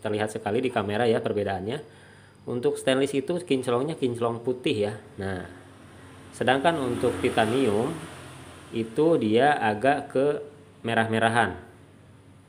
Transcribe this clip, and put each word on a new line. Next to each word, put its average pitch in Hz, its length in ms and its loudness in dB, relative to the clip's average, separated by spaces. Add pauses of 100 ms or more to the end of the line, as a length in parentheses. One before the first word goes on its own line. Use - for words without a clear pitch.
terlihat 107 320 0
sekali 110 240 -2
di 131 80 0
kamera, 107 400 0
ya, 113 160 2
perbedaannya. 101 560 -4 (640)
Untuk 127 320 -2
stainless 135 400 0
itu 170 240 -2
kinclongnya 131 560 0
kinclong 117 480 -2
putih, 131 320 -2
ya. 104 160 0 (240)
Nah, 92 320 -6 (880)
sedangkan 135 400 2
untuk 123 480 0
titanium 117 640 2 (880)
itu 151 400 2
dia 123 400 4
agak 123 560 0
ke 143 320 0 (400)
merah-merahan. 110 720 2 (920)